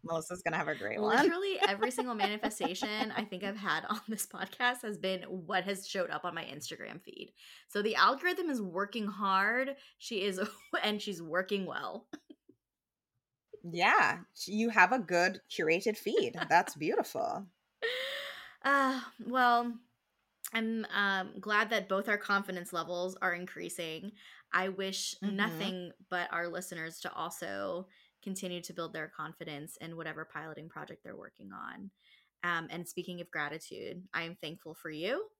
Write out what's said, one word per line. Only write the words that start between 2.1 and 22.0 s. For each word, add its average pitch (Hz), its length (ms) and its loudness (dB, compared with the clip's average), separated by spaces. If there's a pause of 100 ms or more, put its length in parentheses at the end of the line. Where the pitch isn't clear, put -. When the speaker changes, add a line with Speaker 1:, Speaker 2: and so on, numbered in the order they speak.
Speaker 2:
manifestation 208 1000 -2
I 208 80 -2
think 185 180 -8
I've 208 140 -4
had 170 320 0
on 220 180 0
this 214 180 -4
podcast 247 580 -2
has 214 140 -4
been 190 260 -2
what 180 420 -2
has 196 200 -4
showed 185 240 -2
up 151 140 -4
on 175 100 -2
my 165 120 -6
Instagram - 580 -10
feed. - 300 -14 (340)
So 208 140 -2
the 214 140 2
algorithm 330 540 6
is 247 120 0
working 202 460 -2
hard. 208 680 2 (220)
She 202 260 -2
is, 185 160 0
<laughs> - 440 -2
and 214 180 2
she's 185 200 -4
working 185 440 0
well. 151 420 -6 (1600)
Speaker 1:
Yeah, 175 500 6 (160)
sh-, - 120 -8
you 214 220 2
have 208 220 10
a 254 80 4
good 180 420 4 (100)
curated 165 460 4
feed. 226 360 2 (160)
That's - 260 6
beautiful. 190 680 0 (360)
Speaker 2:
<laughs> - 40 -4 (760)
Uh, 269 380 4 (240)
well, 240 480 4 (800)
I'm, 226 400 0
um, 196 460 2
glad 214 320 2
that 196 180 0
both 196 180 2